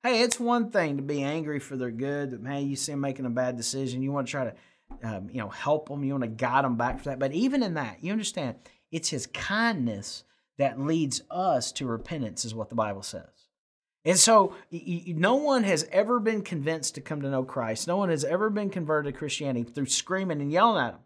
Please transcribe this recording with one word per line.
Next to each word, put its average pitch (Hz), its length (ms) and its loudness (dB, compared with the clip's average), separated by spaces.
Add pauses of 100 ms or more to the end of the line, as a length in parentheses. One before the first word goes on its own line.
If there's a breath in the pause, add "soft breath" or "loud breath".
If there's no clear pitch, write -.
Hey, 240 180 4
it's 240 180 2
one 233 300 2
thing 160 280 2
to 143 60 -4
be 143 200 -2
angry 151 360 -2
for 135 160 -10
their 127 160 -2
good, 139 400 -4
that, 107 100 -10
man, 139 280 -4
you 139 60 -2
see - 180 -6
them 139 80 -2
making 135 240 -2
a 123 60 -2
bad 127 260 0
decision, 127 440 -4
you 135 100 0
wanna 139 160 -2
try 139 180 -4
to, 110 100 -6 (460 soft breath)
um, 101 300 -6
you 120 80 -8
know, 101 100 -6
help 151 400 -2
them, 143 140 -6
you 135 100 -2
wanna 127 140 -2
guide 123 360 2
them 123 140 2
back 120 220 0
for - 60 -14
that. 135 140 -6
But 135 140 0
even 254 300 2
in 185 100 0
that, 131 300 -6
you 175 80 -2
understand, 185 460 -4 (340 soft breath)
it's 160 180 -2
his 139 160 -4
kindness 170 1000 -2 (320)
that 135 220 0
leads 147 520 0
us 170 420 0
to 135 140 -4
repentance, 117 580 -4
is 110 80 -6
what 110 160 -6
the 117 60 -8
Bible 104 260 -2
says. 87 240 -10 (800)
And 180 140 6
so 208 340 8 (160 loud breath)
y-, 170 140 -10 (240)
y-, 175 80 -4
no 190 200 4
one 277 280 4
has 170 260 2
ever 214 300 4
been 214 220 2
convinced 160 540 -2
to 135 60 -10
come 147 200 -6
to 139 80 -2
know 131 140 0
Christ. 117 440 -4
No 175 80 2
one 190 140 2
has 151 160 2
ever 185 240 2
been 202 200 0
converted 151 440 0
to - 40 -10
Christianity 135 460 -2
through 131 220 -2
screaming 175 560 -2
and 143 100 -2
yelling 190 320 6
at 113 80 -2
them. - 140 -16